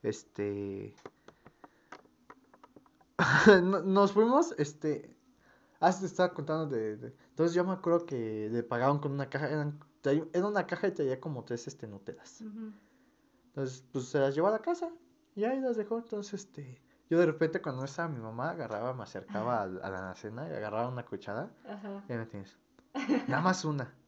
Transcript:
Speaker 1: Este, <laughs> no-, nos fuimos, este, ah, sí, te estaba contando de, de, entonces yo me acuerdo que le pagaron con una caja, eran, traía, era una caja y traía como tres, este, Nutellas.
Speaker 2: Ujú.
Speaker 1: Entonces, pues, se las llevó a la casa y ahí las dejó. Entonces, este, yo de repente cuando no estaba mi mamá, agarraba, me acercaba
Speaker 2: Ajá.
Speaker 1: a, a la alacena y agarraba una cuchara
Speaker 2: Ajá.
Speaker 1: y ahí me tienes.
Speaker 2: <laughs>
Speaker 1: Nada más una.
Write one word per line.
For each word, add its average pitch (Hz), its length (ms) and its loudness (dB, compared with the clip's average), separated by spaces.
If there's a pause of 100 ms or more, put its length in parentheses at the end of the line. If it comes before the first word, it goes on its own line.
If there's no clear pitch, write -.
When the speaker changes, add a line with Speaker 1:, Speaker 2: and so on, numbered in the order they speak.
Speaker 1:
Este, 101 920 -6 (2250)
<laughs> 170 440 10
no-, 185 200 2
nos 196 300 4
fuimos, 240 460 4
este, - 580 -4 (640)
ah, 170 120 8
sí, 190 80 -4
te 190 60 -4
estaba 175 280 2
contando 156 320 -2
de, 110 300 -2
de, 117 180 -12 (160)
entonces 170 240 2
yo 180 100 4
me 190 80 0
acuerdo 170 340 2
que 110 440 -2
le 117 120 0
pagaron 127 360 2
con 143 140 -2
una 139 160 -4
caja, 143 200 -4
eran, 147 320 -4 (220)
traía, 147 300 4
era 180 140 2
una 208 200 0
caja 180 220 -2
y - 40 0
traía 131 280 0
como 135 240 -6
tres, 117 220 -6
este, 127 200 -12
Nutellas. - 560 -14
Speaker 2:
Ujú. 220 300 -12 (760)
Speaker 1:
Entonces, 131 440 -8
pues, 127 140 -4
se 147 140 0
las 135 140 4
llevó 165 140 4
a 214 40 4
la 214 80 0
casa 339 300 -4 (440)
y 208 100 -2
ahí 262 160 0
las 247 160 0
dejó. 214 220 -2
Entonces, 208 360 -8
este, 139 480 -12 (260)
yo 165 100 4
de 175 80 8
repente 160 360 0
cuando 131 180 -6
no 135 60 -4
estaba 165 220 -6
mi 131 120 -6
mamá, 117 300 -6
agarraba, 120 420 -4
me 127 120 -8
acercaba 104 580 -2
Speaker 2:
Ajá. - 0 - (200)
Speaker 1:
a, - 40 -8
a 98 40 -4
la 95 80 -6
alacena 107 500 -8
y 156 40 -8
agarraba 107 360 -2
una 123 180 -6
cuchara 113 440 -8 (160)
Speaker 2:
Ajá. 202 420 -12
Speaker 1:
y 123 40 -8
ahí 117 60 -6
me 113 80 -8
tienes. 101 300 -14 (380)
Speaker 2:
<laughs> - 340 0
Speaker 1:
Nada 139 140 2
más 185 220 2
una. 147 300 -4 (140)